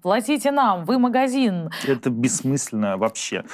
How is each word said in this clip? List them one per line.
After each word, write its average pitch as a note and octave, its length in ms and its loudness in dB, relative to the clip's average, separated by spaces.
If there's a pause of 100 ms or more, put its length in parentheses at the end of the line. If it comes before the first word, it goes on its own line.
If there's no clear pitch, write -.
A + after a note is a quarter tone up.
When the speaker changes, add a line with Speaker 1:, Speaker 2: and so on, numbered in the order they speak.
Speaker 1:
платите B3+ 500 2
нам, A3 320 2
вы A#3+ 160 2
магазин". B3 680 0 (180)
Speaker 2:
Это C3 220 0
бессмысленно A#2 880 -2
вообще. G2 560 -4